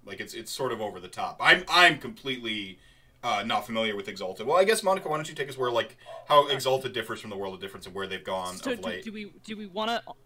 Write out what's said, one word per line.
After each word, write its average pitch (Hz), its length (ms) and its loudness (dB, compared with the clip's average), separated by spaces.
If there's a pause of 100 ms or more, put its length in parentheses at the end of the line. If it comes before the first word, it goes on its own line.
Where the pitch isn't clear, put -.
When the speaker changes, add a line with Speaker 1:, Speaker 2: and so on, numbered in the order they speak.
Speaker 1:
Like, 98 160 -12
it's, - 120 -12
it's 113 160 -12
sort 127 220 -4
of 107 100 -6
over 98 200 -6
the 90 80 -14
top. - 320 -8
I'm, 180 260 6
I'm 175 300 6
completely, 110 840 -6 (420)
uh, 107 240 0
not 110 200 0
familiar 110 320 0
with 101 100 -8
Exalted. 95 400 -8
Well, 233 100 6
I 190 60 10
guess, 214 180 4
Monica, 190 280 2
why 151 80 0
don't 156 100 -6
you 151 80 -12
take 143 140 -4
us 131 80 -12
where, 123 140 0
like, 113 260 -2 (320)
how 143 180 10
Exalted 131 460 0
differs 117 260 -6
from 107 120 -12
the 98 60 -8
World 95 160 -4
of 92 60 -14
Difference 95 280 -12
and 90 60 -14
where 190 140 -6
they've 190 160 -8
gone 185 320 -4
Speaker 2:
So 262 160 -4
Speaker 1:
of 220 100 -6
Speaker 2:
do, 185 60 -6
Speaker 1:
late. 185 160 -6
Speaker 2:
do 220 80 -10
we, 208 220 -12 (100)
do 214 140 -10
we 214 80 -12
wanna 214 360 -2 (240)